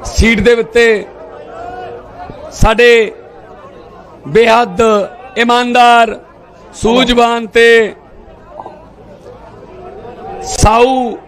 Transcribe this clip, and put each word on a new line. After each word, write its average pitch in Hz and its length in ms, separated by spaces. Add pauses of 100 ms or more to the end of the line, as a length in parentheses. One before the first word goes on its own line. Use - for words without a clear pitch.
ਸੀਟ 220 340
ਦੇ 233 140
ਉੱਤੇ 226 520 (1500)
ਸਾਡੇ 226 600 (1160)
ਬੇਹੱਦ 220 540 (560)
ਇਮਾਨਦਾਰ, 240 840 (540)
ਸੂਝਵਾਨ 233 760
ਤੇ 226 480 (2500)
ਸਾਊ 240 760 (100)